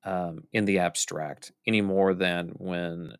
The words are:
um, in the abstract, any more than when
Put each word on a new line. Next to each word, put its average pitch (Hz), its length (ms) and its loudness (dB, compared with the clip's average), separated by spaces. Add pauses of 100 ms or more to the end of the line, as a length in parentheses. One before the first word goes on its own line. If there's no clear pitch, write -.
um, 90 480 -4
in 110 140 2
the 98 140 4
abstract, 78 720 -2 (140)
any 110 160 2
more 95 320 4
than 87 420 0
when 87 640 -6